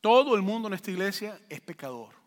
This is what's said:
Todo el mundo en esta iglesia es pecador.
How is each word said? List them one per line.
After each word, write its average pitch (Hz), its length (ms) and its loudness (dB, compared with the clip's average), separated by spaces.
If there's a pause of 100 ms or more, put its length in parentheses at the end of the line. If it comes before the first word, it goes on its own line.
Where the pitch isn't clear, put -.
Todo 247 340 6
el 202 60 2
mundo 220 260 -4
en 202 60 -4
esta 185 160 -8
iglesia 196 580 -6
es 147 140 -14
pecador. 127 540 -14 (120)